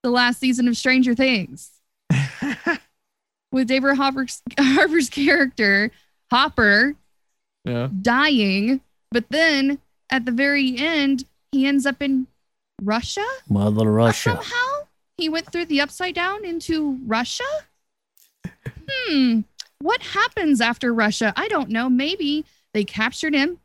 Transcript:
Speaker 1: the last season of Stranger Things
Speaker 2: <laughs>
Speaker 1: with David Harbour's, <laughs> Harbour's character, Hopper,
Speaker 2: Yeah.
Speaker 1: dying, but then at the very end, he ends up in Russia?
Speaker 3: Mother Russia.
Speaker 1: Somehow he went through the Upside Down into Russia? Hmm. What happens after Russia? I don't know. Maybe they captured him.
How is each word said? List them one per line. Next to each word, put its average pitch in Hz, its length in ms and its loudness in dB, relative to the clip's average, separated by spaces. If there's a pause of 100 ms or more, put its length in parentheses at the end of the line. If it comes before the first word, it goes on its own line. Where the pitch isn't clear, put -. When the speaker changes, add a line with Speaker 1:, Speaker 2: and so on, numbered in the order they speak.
Speaker 1:
the 247 80 0
last 247 300 2
season 247 280 2
of 233 80 0
Stranger 254 380 2
Things 220 560 -2 (400)
Speaker 2:
<laughs> - 1400 -4
Speaker 1:
with 262 160 0
David 269 280 2
Harbour's, 269 540 -2
<laughs> - 80 -4
Harbour's 285 500 4
character, 254 800 2 (400)
Hopper, 247 640 4 (720)
Speaker 2:
Yeah. 120 240 -2 (140)
Speaker 1:
dying, 240 760 2 (300)
but 233 200 0
then 285 480 2 (320)
at 247 160 -2
the 254 60 -2
very 269 440 0
end, 277 480 0 (280)
he 269 140 2
ends 277 200 2
up 277 160 -2
in 269 240 0 (560)
Russia? 233 420 -4 (240)
Speaker 3:
Mother 107 420 2
Russia. 113 400 2
Speaker 1:
Somehow 508 560 -4 (300)
he 320 120 -2
went 330 220 -6
through 349 160 -4
the 285 140 0
Upside 359 340 -4
Down 381 300 -4
into 311 640 -4
Russia? 240 380 -4 (1400)
Hmm. 294 520 0 (400)
What 381 220 -2
happens 370 580 0
after 240 320 0
Russia? 214 440 0
I 381 120 -4
don't 320 220 -2
know. 233 180 -2
Maybe 302 560 -2 (280)
they 208 120 0
captured 254 500 -4
him. 302 300 0